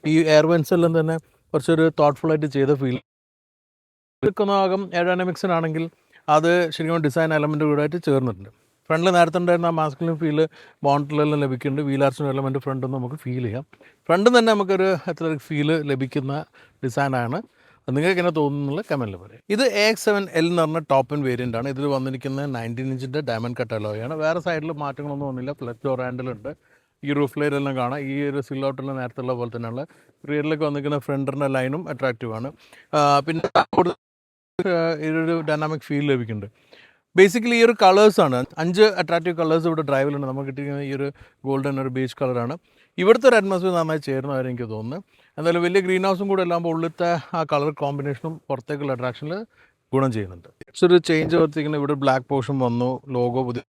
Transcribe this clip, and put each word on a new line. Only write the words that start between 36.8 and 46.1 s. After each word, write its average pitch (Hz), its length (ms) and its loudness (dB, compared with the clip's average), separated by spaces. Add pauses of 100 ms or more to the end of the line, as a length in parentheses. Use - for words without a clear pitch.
Basically 220 400 6
ഈ - 80 4
ഒരു 233 160 6
കളേഴ്സാണ്, 190 560 6 (240)
അഞ്ച് 180 220 4 (160)
അട്രാക്റ്റീവ് 170 380 0
കളേഴ്സ് 165 320 2
ഇവിടെ 160 180 0
ഡ്രൈവിലുണ്ട്. 143 420 0
നമുക്ക് 135 180 -6
കിട്ടിയിരിക്കുന്ന 139 400 -8
ഈ - 80 -6
ഒരു 139 100 -4 (400)
ഗോൾഡൻ 135 360 -2
ഒരു 135 140 -2
ബീച്ച് 131 240 -4
കളറാണ്. 127 340 -2 (480)
ഇവിടുത്തെ 226 280 6
ഒരു 233 80 6
അറ്റ്മോസ്ഫിയർ 190 380 0
നന്നായി 156 300 -2
ചേരുന്ന 135 300 -4
കാര്യം 127 160 -4
എനിക്ക് 120 200 -8
തോന്നുന്നു. 113 260 -8 (400)
എന്തായാലും 170 280 2
വലിയ 185 200 4
ഗ്രീൻ 185 220 0
ഹൗസും 190 220 -2